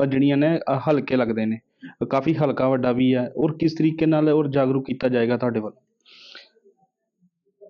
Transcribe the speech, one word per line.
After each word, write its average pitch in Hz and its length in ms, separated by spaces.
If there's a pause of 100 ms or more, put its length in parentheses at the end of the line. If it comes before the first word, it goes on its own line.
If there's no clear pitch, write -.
ਅ, 139 40
ਜਿਹੜੀਆਂ 139 320
ਨੇ, 156 200
ਅ, 135 220 (100)
ਹਲਕੇ 139 260
ਲੱਗਦੇ 113 300
ਨੇ, 110 140 (500)
ਕਾਫੀ 139 260
ਹਲਕਾ 131 340
ਵੱਡਾ 127 220
ਵੀ 127 240
ਹੈ 123 220
ਔਰ 156 200
ਕਿਸ 160 160
ਤਰੀਕੇ 160 320
ਨਾਲ 156 240
ਔਰ 147 180
ਜਾਗਰੂਕ 135 380
ਕੀਤਾ 127 220
ਜਾਏਗਾ 120 300
ਤੁਹਾਡੇ 117 220
ਵੱਲੋਂ? 104 220 (1900)